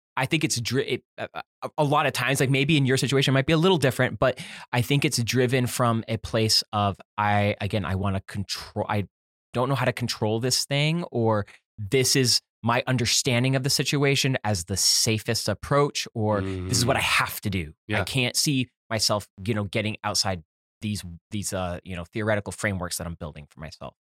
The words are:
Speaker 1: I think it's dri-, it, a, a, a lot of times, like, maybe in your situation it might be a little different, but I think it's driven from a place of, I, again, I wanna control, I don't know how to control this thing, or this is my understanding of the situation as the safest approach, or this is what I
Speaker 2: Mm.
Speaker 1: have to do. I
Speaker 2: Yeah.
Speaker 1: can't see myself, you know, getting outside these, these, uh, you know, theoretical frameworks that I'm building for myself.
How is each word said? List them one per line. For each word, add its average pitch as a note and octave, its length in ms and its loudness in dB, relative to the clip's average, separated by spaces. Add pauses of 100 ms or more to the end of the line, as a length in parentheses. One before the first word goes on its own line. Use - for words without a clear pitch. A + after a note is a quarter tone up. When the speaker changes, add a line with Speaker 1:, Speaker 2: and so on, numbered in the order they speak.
(180)
Speaker 1:
I C3 80 0
think D#3+ 180 0
it's C#3 160 0
dri-, A#2+ 260 -2
it, B2+ 180 -4 (140)
a, - 120 -8 (340)
a, C3 140 -10
a D#3 80 2
lot D3 200 2
of C3 80 2
times, C3 280 0
like, C3 80 2
maybe C#3 260 2
in C#3 100 4
your B2+ 120 4
situation C3+ 340 2
it C3 40 4
might C3+ 100 2
be D#3+ 80 2
a D#3+ 40 4
little F3+ 200 4
different, B2+ 420 0
but C3 200 2 (340)
I B2 80 2
think C#3 240 2
it's B2+ 180 0
driven B2 440 2
from A2+ 420 0
a A2+ 80 -2
place - 460 2 (100)
of, G2+ 260 0 (180)
I, G#2 440 2
again, G2+ 240 -2
I F#2 100 0
wanna F#2+ 320 0
control, - 600 -6
I G#2 180 0 (460)
don't B2 160 0
know C#3 60 2
how B2 100 0
to A#2+ 80 2
control A2+ 480 -2
this B2+ 240 0
thing, D#3 400 0
or A2 400 2 (320)
this B2+ 400 2
is B2+ 240 2 (200)
my A#2+ 260 2
understanding B2+ 680 2
of C3 80 0
the C#3 60 -2
situation C#3 720 2
as G#2 220 0
the G2 100 -4
safest - 720 0
approach, C#3+ 680 0
or G#2+ 280 0
this F#2 360 -2
is A#2 80 2
what B2 120 2
I - 20 0
Speaker 2:
Mm. - 40 -2
Speaker 1:
have - 380 0
to A2 80 -4
do. F2 200 -4 (200)
I G#2+ 40 -2
Speaker 2:
Yeah. G#2 100 0
Speaker 1:
can't B2 320 -2
see C3 320 0 (220)
myself, G#2+ 380 0 (180)
you A#2 80 0
know, G#2 100 0
getting G#2+ 400 -2
outside G2 400 -2 (380)
these, G#2 240 -4 (260)
these, G2+ 220 -6
uh, F2+ 300 -4
you F2+ 120 -10
know, F2 80 -8
theoretical G#2+ 480 -2
frameworks F2+ 460 -4
that E2+ 100 -8
I'm E2+ 80 -8
building D2+ 340 -14
for - 120 -20
myself. D2 320 -14 (180)